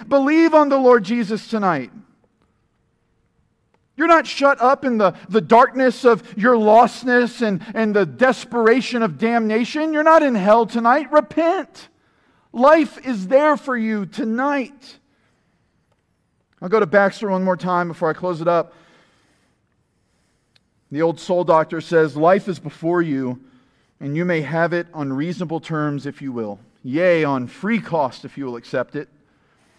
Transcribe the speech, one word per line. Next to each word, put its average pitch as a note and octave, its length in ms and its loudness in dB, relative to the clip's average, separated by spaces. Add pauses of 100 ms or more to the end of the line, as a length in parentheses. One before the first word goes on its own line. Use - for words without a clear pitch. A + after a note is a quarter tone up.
Believe D#4 460 2
on D4+ 160 4
the C#4 80 0
Lord B3 260 4
Jesus G#3+ 460 -6
tonight. F3+ 420 -4 (2000)
You're D4+ 100 -2
not D#4+ 200 4
shut C#4 340 0
up C4+ 240 2
in A#3+ 140 -2
the, F#3 160 2 (140)
the G3+ 120 0
darkness B3+ 640 2
of A#3 180 4 (140)
your A#3 200 2
lostness A#3 840 2
and, G3+ 220 -4 (120)
and G#3+ 220 -2
the G3 80 2
desperation A#3 1000 0
of E3+ 140 -2
damnation. A#3 760 -2
You're D4+ 80 0
not D#4+ 200 6
in C4+ 120 0
hell G#3+ 320 2
tonight. A#3+ 440 0
Repent. D#4+ 760 -2 (640)
Life C4+ 540 2
is G3 220 -6
there C#4+ 280 4
for B3 200 -6
you A3 300 -4
tonight. C4+ 920 -6 (1600)
I'll F3 80 -12
go G#3+ 120 2
to G3+ 60 0
Baxter G3 440 2
one F#3 140 -2
more F#3 120 0
time F3 320 -2
before D#3+ 220 -4
I D3+ 40 -2
close F3 280 -8
it E3 60 -4
up. E3+ 260 0 (2250)
The C#3+ 100 -8
old E3 180 -2
soul F3+ 260 -4
doctor D#3+ 360 0
says, D#3+ 360 0
"Life F#3 320 2
is E3 100 -8
before E3+ 420 -4
you, C3+ 400 -4 (600)
and C#3+ 160 -8
you E3+ 80 -4
may F3 160 -2
have E3 320 -4
it E3+ 220 -4
on C#3+ 180 -8
reasonable D#3+ 480 -6
terms D3 460 -6
if C#3 160 -12
you C3+ 100 -10
will. G#2 260 -10 (240)
Yea, D#3+ 420 0
on C3+ 220 -4
free G#3+ 320 -6
cost D3 460 -6
if C3+ 140 -18
you C#3 80 -10
will A#2+ 100 -12
accept B2 400 -8
it. D3 140 -14 (680)